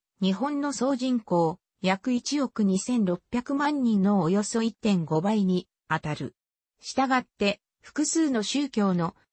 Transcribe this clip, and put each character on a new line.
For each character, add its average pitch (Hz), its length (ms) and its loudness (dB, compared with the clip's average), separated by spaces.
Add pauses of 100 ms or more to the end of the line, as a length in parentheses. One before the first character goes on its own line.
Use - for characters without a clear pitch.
(220)
日 190 120 2
本 277 280 -4
の 285 100 -2
総 262 240 0
人 247 240 0
口 170 380 0 (240)
約 190 320 -2
一 262 280 -2
億 233 220 -2
二 190 140 2
千 240 260 -2
六 180 160 0 (120)
百 247 240 -4
万 294 260 -2
人 220 220 2
の 202 180 4
お 156 80 2
よ 202 140 2
そ 226 180 -2
一 226 120 -2
点 190 320 0
五 156 140 0
倍 202 240 0
に 185 240 0 (220)
当 160 100 0
た 151 140 -6
る。 143 220 -10 (440)
し - 140 -14
た 262 140 0
が 254 100 2
っ 247 80 -2 (140)
て、 202 200 0 (220)
複 - 240 -4
数 320 240 2
の 226 140 0
宗 269 260 -2
教 202 240 2
の 170 220 -2 (180)